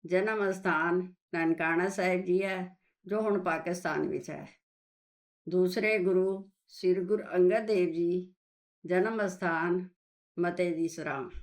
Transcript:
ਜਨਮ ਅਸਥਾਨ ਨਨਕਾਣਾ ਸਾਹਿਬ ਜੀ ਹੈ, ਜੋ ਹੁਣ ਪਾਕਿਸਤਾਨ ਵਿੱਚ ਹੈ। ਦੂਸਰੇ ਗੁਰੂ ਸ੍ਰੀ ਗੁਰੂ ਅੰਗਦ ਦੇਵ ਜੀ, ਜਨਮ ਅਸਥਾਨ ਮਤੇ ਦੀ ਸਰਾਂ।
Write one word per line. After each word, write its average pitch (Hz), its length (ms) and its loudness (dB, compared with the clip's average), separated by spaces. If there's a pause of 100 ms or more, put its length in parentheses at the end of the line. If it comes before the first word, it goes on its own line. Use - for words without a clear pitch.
ਜਨਮ 196 440 0
ਅਸਥਾਨ 180 640 0 (220)
ਨਨਕਾਣਾ 165 540 2
ਸਾਹਿਬ 185 340 0
ਜੀ 185 200 2
ਹੈ, 185 340 -6 (280)
ਜੋ 214 160 -2
ਹੁਣ 202 220 0
ਪਾਕਿਸਤਾਨ 160 640 -2
ਵਿੱਚ 143 200 -6
ਹੈ। 147 200 -12 (1000)
ਦੂਸਰੇ 185 500 2
ਗੁਰੂ 190 520 0 (160)
ਸ੍ਰੀ 185 380 0
ਗੁਰੂ 202 180 0 (120)
ਅੰਗਦ 196 300 4
ਦੇਵ 180 260 2
ਜੀ, 175 420 -2 (520)
ਜਨਮ 202 400 0
ਅਸਥਾਨ 175 640 -2 (500)
ਮਤੇ 175 360 0
ਦੀ 165 120 -2
ਸਰਾਂ। 143 420 -6 (140)